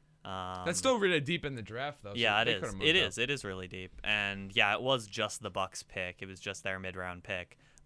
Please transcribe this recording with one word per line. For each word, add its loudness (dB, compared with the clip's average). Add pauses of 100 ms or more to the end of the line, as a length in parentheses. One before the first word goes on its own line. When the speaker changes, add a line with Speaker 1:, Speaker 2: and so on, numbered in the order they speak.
(240)
Speaker 1:
Um, -6
Speaker 2:
That's -2
still 4
really 4
deep -2
in -6
the -8
draft, -8
though, -10
so -8
Speaker 1:
Yeah, 6
it 4
Speaker 2:
they 6
Speaker 1:
is. 0
Speaker 2:
coulda -4
moved 2
Speaker 1:
It 8
Speaker 2:
up. 4
Speaker 1:
is. -6
It 2
is -4
really -4
deep. -10 (120)
And, 0
yeah, 6
it 2
was 2
just -4
the -6
Bucks -4
pick. -6
It -10
was -12
just -6
their -2
mid-round -6
pick. -6 (260)